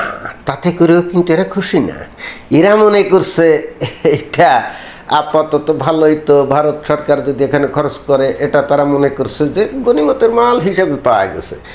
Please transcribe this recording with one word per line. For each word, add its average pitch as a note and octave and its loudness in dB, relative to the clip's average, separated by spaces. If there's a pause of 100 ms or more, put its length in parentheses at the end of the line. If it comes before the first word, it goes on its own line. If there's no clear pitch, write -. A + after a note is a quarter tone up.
(480)
তাতে D3 -2
করেও F3 4
কিন্তু F3 0
এরা F3+ 2
খুশি F#3 -2
না। F2+ -4 (540)
এরা F#3 4
মনে G#3 4
করছে E3+ 2 (580)
এটা D3 2 (460)
আপাতত D3+ -2 (100)
ভালোই, D#3 2 (100)
তো C#3+ 4
ভারত C#3+ 0 (120)
সরকার C#3+ -2
যদি C3+ -2
এখানে C#3+ 0
খরচ C#3+ -4 (100)
করে, C3+ 0
এটা C#3+ 0
তারা C#3+ 0
মনে C#3 2
করছে C3+ -4
যে F#3+ -2 (160)
গনিমতের C4 2
মাল A#3+ 2
হিসাবে E3+ 0 (100)
পাওয়া G#2 2
গেছে। E2+ -10 (180)